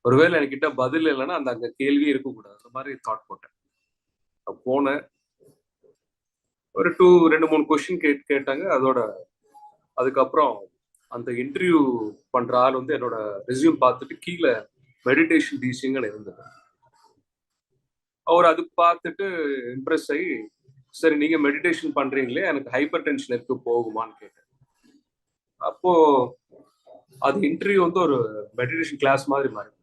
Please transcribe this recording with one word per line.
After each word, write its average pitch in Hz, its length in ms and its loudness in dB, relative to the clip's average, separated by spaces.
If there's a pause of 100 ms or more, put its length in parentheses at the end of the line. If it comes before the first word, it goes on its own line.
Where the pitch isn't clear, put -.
ஒருவேளை 151 420 4
என்கிட்ட 139 320 -4
பதில் 131 320 -2
இல்லைன்னா 139 220 -2
அந்த 151 220 -4
அங்க 117 260 -8
கேள்வி 143 300 0
இருக்கக்கூடாது. 117 480 -6
அந்த 120 180 -20
மாதிரி 135 220 -12
தாட் 110 320 -10
போட்டேன். - 240 -20 (920)
நான் 92 200 -14
போனேன், 139 440 -2 (1600)
ஒரு 170 260 -2
டூ, 180 320 8
ரெண்டு, 156 200 4
மூணு 151 200 4
கொஸ்டின் 156 340 0
கே-, 143 260 2
கேட்டாங்க. 139 400 -2
அதோட, 131 420 2 (840)
அதுக்கப்புறம் 127 760 0 (400)
அந்த 120 240 -10
இன்டர்வியூ 135 760 0 (200)
பண்ற 123 280 0
ஆள் 127 140 4
வந்து 131 220 -4
என்னோட 113 520 -6
ரெஸ்யூம் 143 340 2
பார்த்துட்டு 127 400 0
கீழே 170 320 -2 (520)
மெடிடேஷன் 151 560 2
டீச்சிங்னு 127 460 -4
இருந்தது. 104 360 -14 (1800)
அவர் 170 220 4
அது 165 320 2
பார்த்துட்டு 170 720 0 (280)
இம்ப்ரெஸ் 151 320 -4
ஆகி, 143 400 -6 (420)
"சரி, 156 260 2
நீங்க 156 220 0
மெடிடேஷன் 151 560 -2
பண்றீங்களே, 135 500 -2
எனக்கு 143 260 -4
ஹைப்பர் 147 320 -2
டென்ஷன் 135 340 -4
எடுத்து 123 180 -6
போகுமான்னு?" 113 640 -4
கேட்டேன். - 260 -20 (1120)
அப்போ - 360 -2 (1300)
அது 139 220 -2
இன்டர்வியூ 180 360 -2
வந்து 175 240 0
ஒரு 110 560 -2
மெடிடேஷன் 151 420 -4
கிளாஸ் 135 300 0
மாதிரி 135 260 -2
மாறிடுச்சு. 104 280 -16